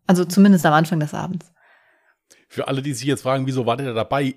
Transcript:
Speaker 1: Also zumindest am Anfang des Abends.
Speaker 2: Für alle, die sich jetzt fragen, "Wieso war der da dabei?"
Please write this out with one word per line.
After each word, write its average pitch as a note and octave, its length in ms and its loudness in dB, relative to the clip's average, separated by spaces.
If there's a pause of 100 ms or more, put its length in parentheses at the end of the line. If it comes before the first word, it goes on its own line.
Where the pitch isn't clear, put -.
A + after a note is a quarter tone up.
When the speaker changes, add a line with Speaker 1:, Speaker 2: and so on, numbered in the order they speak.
Speaker 1:
Also F3+ 180 2
zumindest F3+ 420 4
am D#3 60 4
Anfang D#3+ 280 2
des D3 140 -6
Abends. - 380 -10 (960)
Speaker 2:
Für - 180 -8
alle, C3+ 160 -4
die C#3+ 120 -6
sich A#2+ 120 -8
jetzt C3+ 160 -2
fragen, C3 240 -2
"Wieso B2+ 200 -2
war A#2 100 0
der C#3 120 -8
da A#2+ 40 -6
dabei?" C3 440 -2